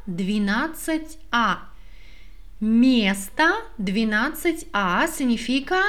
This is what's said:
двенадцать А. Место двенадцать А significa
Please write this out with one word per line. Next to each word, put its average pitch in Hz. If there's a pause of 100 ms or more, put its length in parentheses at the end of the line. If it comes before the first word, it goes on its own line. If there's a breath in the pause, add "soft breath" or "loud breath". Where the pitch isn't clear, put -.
двенадцать 214 (140)
А. 220 (920 soft breath)
Место 233 (140)
двенадцать 226
А 202
significa 269